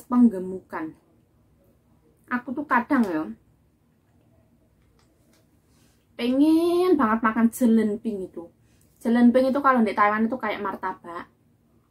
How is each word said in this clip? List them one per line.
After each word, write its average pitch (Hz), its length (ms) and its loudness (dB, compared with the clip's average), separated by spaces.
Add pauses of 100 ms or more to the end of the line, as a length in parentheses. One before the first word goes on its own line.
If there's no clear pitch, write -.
penggemukan. 185 880 0 (1400)
Aku 247 240 -8
tuh 294 80 -8
kadang 247 400 -2
ya, 170 240 -6 (3000)
pengen 320 800 2
banget 226 240 0
makan 226 320 0
jelenping 214 800 -2
itu. 170 160 -16 (560)
Jelenping 247 480 4
itu 277 80 -2
kalau 262 240 2
di 196 80 0
Taiwan 214 400 0
itu 247 80 -8
kayak 208 240 -6
martabak. 185 640 -10 (640)